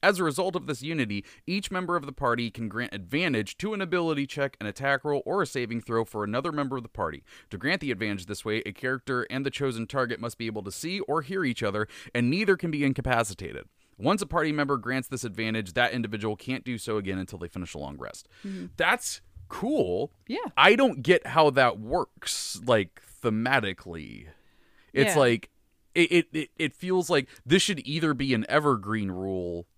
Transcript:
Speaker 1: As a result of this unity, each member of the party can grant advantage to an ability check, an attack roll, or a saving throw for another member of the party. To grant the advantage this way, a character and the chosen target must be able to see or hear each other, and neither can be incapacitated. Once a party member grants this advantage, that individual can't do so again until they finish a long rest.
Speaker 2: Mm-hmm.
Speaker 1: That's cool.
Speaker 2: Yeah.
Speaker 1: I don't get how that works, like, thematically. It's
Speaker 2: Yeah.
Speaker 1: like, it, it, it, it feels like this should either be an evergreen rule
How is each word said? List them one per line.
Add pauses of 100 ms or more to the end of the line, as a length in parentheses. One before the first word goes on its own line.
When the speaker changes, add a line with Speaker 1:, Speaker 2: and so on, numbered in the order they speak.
Speaker 1:
As
a
result
of
this
unity, (200)
each
member
of
the
party
can
grant
advantage
to
an
ability
check,
an
attack
roll,
or
a
saving
throw
for
another
member
of
the
party. (260)
To
grant
the
advantage
this
way,
a
character
and
the
chosen
target
must
be
able
to
see
or
hear
each
other, (280)
and
neither
can
be
incapacitated. (320)
Once
a
party
member
grants
this
advantage,
that
individual
can't
do
so
again
until
they
finish
a
long
rest. (160)
Speaker 2:
Mm-hmm. (100)
Speaker 1:
That's (300)
cool. (160)
Speaker 2:
Yeah. (200)
Speaker 1:
I
don't
get
how
that
works,
like, (220)
thematically. (680)
It's
Speaker 2:
Yeah.
Speaker 1:
like, (460)
it,
it,
it, (100)
it
feels
like (180)
this
should
either
be
an
evergreen
rule (120)